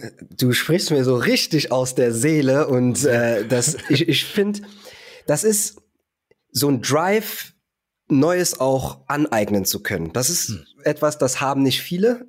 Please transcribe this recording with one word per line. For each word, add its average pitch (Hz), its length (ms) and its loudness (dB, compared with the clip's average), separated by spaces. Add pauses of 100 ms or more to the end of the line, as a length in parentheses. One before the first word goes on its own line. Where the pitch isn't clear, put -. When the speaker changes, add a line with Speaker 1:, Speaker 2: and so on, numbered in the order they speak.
(360)
Speaker 1:
du 127 160 2
sprichst 160 380 0
mir 139 140 2
so 127 100 4
richtig 156 560 0
aus 127 240 -2
der 120 180 2
Seele 139 540 2
und, 123 380 0
äh, 117 420 2
das, 123 360 0
Speaker 2:
<laughs> - 60 -14
Speaker 1:
ich, 151 200 2
ich 139 160 0
find, 208 380 -2 (680)
das 151 160 0
ist - 360 0 (720)
so 143 180 0
ein 131 140 2
Drive, 190 720 -2 (540)
Neues 165 500 2
auch 135 480 -2
aneignen 104 580 0
zu 101 180 -4
können. 82 300 -4
Das 127 180 -2
ist - 180 -4
Speaker 2:
Hm. 98 160 -10 (180)
Speaker 1:
etwas, 151 360 -2
das 131 220 0
haben 139 220 0
nicht 135 200 2
viele 226 460 -2